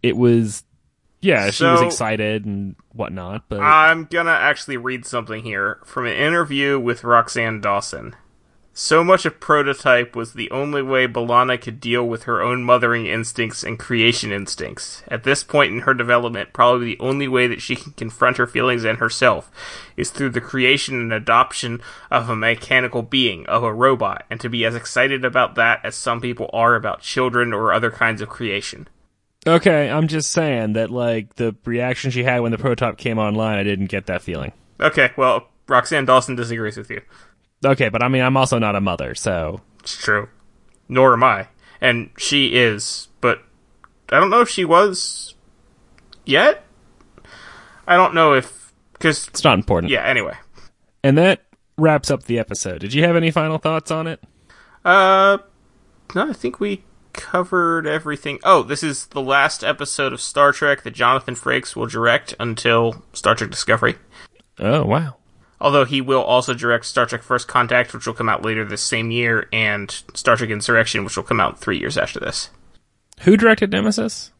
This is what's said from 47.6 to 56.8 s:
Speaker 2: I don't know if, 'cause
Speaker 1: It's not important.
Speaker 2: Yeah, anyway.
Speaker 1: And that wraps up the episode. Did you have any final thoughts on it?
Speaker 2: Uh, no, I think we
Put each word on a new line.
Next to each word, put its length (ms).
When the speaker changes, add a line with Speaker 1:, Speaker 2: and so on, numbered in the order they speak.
Speaker 2:
I 80
don't 180
know 200
if, 380
'cause 280
Speaker 1:
It's 160
not 140
important. 340
Speaker 2:
Yeah, 120
anyway. 320
Speaker 1:
And 140
that 240
wraps 340
up 120
the 160
episode. 400
Did 140
you 100
have 120
any 160
final 260
thoughts 340
on 160
it? 140
Speaker 2:
Uh, 540
no, 140
I 40
think 260
we 240